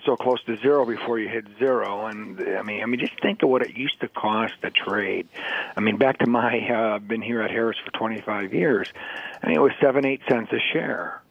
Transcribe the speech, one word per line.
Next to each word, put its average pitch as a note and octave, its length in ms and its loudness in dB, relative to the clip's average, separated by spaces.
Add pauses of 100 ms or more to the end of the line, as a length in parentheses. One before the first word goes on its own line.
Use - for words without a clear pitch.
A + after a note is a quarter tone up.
so C3 100 4
close B2 300 2
to A#2 140 -2
zero C#3 260 6
before A2+ 340 -2
you G#2+ 80 -4
hit G#2+ 200 -6 (120)
zero. G#2+ 460 2
And, G#2+ 340 -10
I F#2 220 -2
mean, G#2 200 -6
I G#2+ 40 -4
mean, A#2+ 160 0
just - 200 -6
think G3+ 220 0
of D3 60 6
what B2+ 120 4
it A#2 140 -6
used C3+ 240 -4
to A2+ 80 -4
cost A2 540 -2
to F#2 100 -6
trade. F#2+ 560 -2 (480)
I G2 60 -2
mean, G#2+ 160 2
back C3 220 4
to A#2+ 100 4
my, A#2 400 2
uh, A2+ 260 2
I've G#2 140 -6
been A2+ 120 -2
here A2+ 200 -2
at G#2+ 100 -2
Harris A2+ 320 0
for - 80 -14
twenty-five A2 640 -4
years. C3+ 340 2 (560)
I - 40 -2
mean, E2 100 4
it - 40 6
was C3+ 100 6 (100)
seven, C#3 240 4
eight C3+ 240 0
cents A2+ 240 2
a A2+ 60 2 (120)
share. - 600 -4